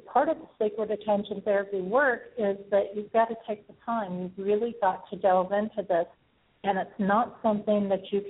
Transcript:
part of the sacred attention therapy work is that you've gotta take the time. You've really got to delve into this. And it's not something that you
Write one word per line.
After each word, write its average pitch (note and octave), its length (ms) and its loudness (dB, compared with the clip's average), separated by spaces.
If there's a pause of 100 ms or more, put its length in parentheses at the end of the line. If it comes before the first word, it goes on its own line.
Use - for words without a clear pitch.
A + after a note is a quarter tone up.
part C#4 220 2
of D#4 100 -2
the - 80 -18 (120)
sacred G#3+ 320 -2
attention G3+ 520 -2
therapy G3+ 380 0
work A#3 560 0
is G3+ 220 0 (120)
that G3+ 240 2
you've G#3 180 -8
gotta A3+ 240 2 (100)
take G#3 200 -8
the - 80 -20 (100)
time. F#3 520 -4
You've F#3+ 100 -6
really A3 340 0
got - 300 0
to G3 60 -10
delve F#3 360 4
into G#3 300 -2
this. F3 240 0 (560)
And G3 160 0
it's - 200 -6
not G#3 440 2
something G#3 460 2
that F#3+ 240 -2
you G3+ 180 0